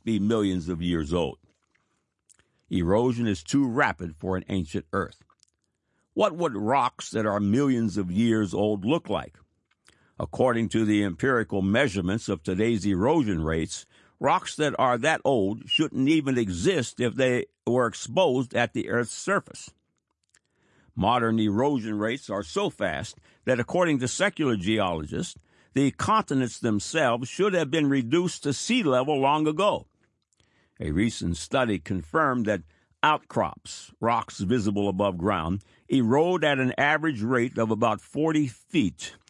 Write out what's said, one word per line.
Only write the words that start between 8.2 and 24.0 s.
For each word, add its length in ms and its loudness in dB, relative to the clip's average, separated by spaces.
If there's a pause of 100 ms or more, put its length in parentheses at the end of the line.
old 320 0
look 240 -2
like? 280 -6 (840)
According 520 0
to 140 2
the 200 4
empirical 580 0
measurements 680 0
of 140 -4
today's 440 0
erosion 580 2
rates, 420 -4 (320)
rocks 380 0
that 200 0
are 220 2
that 260 0
old 440 0
shouldn't 400 0
even 300 2
exist 600 0
if 160 0
they 320 0 (180)
were 220 2
exposed 680 0
at 180 0
the 160 -4
Earth's 240 -2
surface. 580 -4 (1300)
Modern 400 2
erosion 600 0
rates 320 -4
are 120 -4
so 280 -4
fast 480 -6 (260)
that, 160 0
according 380 0
to 100 -2